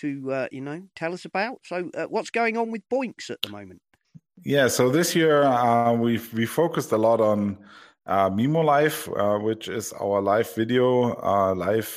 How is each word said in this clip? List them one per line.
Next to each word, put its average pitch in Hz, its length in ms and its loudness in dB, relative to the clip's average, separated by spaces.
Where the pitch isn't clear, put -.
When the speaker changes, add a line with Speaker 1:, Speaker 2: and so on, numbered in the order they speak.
Speaker 1:
to, 139 320 -6
uh, 131 180 -4
you 131 120 -12
know, 151 220 -12
tell 165 160 -6
us 180 140 -12
about. 214 380 -6
So, 180 300 -8
uh, 156 120 -6
what's 180 240 -6
going 226 260 0
on 233 140 -4
with 226 200 -10
Boinks 247 380 -4
at - 140 -12
the - 80 -6
moment? 101 320 -16
Speaker 2:
Yeah, 135 260 4
so 127 220 2
this 165 240 2
year, 156 300 4
uh, 120 480 4
we've, 117 400 0
we 113 140 -2
focused 160 460 -2
a 110 60 4
lot 113 220 4
on 104 380 0
uh, 98 240 2
Mimo 139 340 0
Live, 151 520 2
uh, 104 220 0
which 110 300 -4
is 101 260 -8
our 101 260 -2
live 101 340 0
video, 123 680 2
uh, 95 320 2
live 101 420 -2